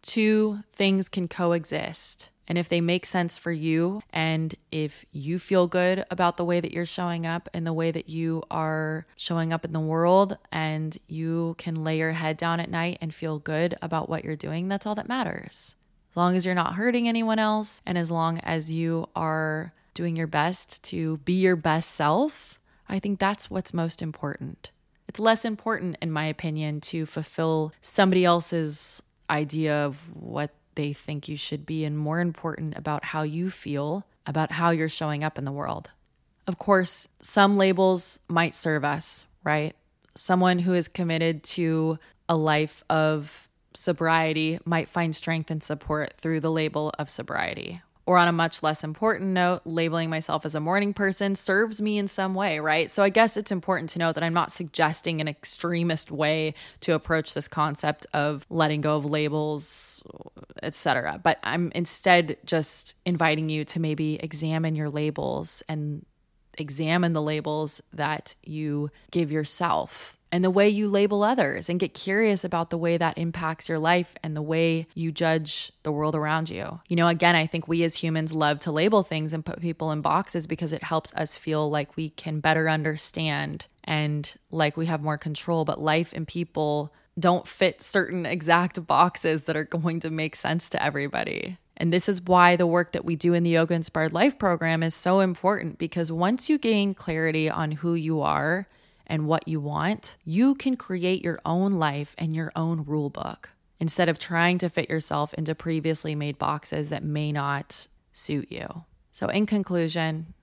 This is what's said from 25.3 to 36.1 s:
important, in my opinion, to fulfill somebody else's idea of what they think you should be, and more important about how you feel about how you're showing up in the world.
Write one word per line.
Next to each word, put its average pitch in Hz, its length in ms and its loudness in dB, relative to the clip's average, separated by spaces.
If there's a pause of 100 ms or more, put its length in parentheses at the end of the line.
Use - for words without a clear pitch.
important, 214 560 -4
in 160 120 -2
my 156 140 -2
opinion, 151 560 -4
to 160 220 -6
fulfill 160 760 -2
somebody 185 440 4
else's 165 800 0 (260)
idea 151 460 0
of 143 240 -2 (160)
what - 380 -8 (240)
they 147 160 -2
think 147 340 -10
you 156 100 -8
should 147 300 -8
be, 156 180 -4
and 151 140 -2
more 151 220 0
important 165 580 -4
about 151 280 -4
how 156 160 -2
you 165 280 -2
feel 151 560 -6 (180)
about 156 280 0
how 170 180 2
you're 160 180 2
showing 151 360 -4
up 156 120 -4
in 143 80 -6
the 135 60 -4
world. - 400 -6 (560)